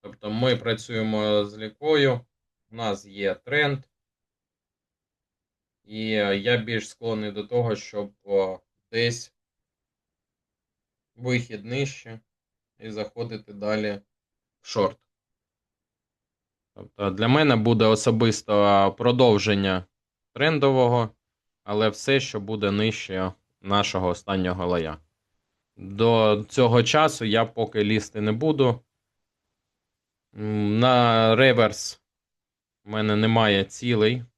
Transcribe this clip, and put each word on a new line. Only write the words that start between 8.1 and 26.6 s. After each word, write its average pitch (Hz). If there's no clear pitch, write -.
о, 95
десь 117
вихід 120
нижче 120
і 110
заходити 107
далі 104
в -
шорт. 98
Тобто 101
для 104
мене 143
буде 110
особисто 107
продовження 104
трендового, 131
але 107
все, 131
що 110
буде 101
нижче 101
нашого 98
останнього 90
лоя. 80
До 107
цього 120